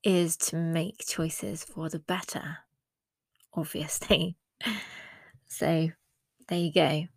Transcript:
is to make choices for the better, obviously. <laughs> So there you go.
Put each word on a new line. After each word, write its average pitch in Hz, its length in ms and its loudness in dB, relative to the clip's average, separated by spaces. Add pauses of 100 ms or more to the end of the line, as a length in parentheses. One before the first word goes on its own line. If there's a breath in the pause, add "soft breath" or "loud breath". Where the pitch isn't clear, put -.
is 175 340 4 (120)
to 165 80 -2
make 165 500 0
choices - 560 -2
for - 260 -8
the 160 120 -4
better, 170 580 -4 (920)
obviously. 170 840 0 (240)
<laughs> - 60 -4 (800 loud breath)
So 160 440 2 (580)
there 175 100 0
you 170 140 0
go. 156 340 4 (100)